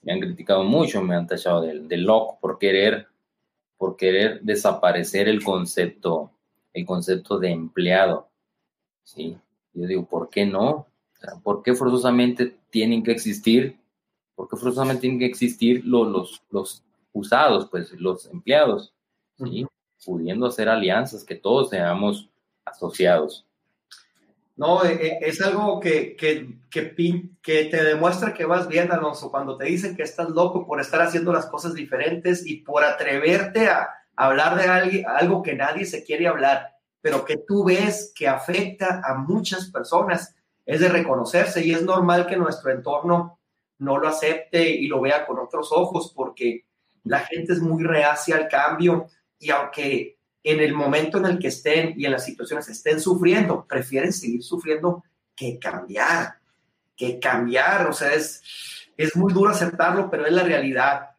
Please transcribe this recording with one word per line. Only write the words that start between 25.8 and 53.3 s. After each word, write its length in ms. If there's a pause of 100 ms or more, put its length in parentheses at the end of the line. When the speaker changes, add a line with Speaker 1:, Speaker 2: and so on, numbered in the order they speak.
Speaker 2:
que, 360
que, 420 (120)
que 120
pin-, 600
que 220
te 180
demuestra 520
que 100
vas 240
bien, 240
Alonso, 380
cuando 260
te 80
dicen 320
que 60
estás 280
loco 360
por 140
estar 200
haciendo 320
las 140
cosas 280
diferentes 720
y 100
por 280
atreverte 840
a 200 (280)
hablar 400
de 80
alguien, 420
algo 360
que 120
nadie 320
se 180
quiere 220
hablar, 480 (260)
pero 240
que 140
tú 260
ves 500
que 140
afecta 760
a 120
muchas 560
personas. 640 (300)
Es 160
de 80
reconocerse 760
y 80
es 100
normal 440
que 100
nuestro 360
entorno 680 (400)
no 200
lo 100
acepte 600
y 200
lo 120
vea 240
con 140
otros 320
ojos, 460
porque 500 (420)
la 140
gente 320
es 80
muy 220
reacia 540
al 120
cambio 580 (320)
y 120
aunque 680 (240)
en 180
el 140
momento 440
en 80
el 120
que 100
estén 480
y 80
en 80
las 120
situaciones 440
estén 320
sufriendo, 640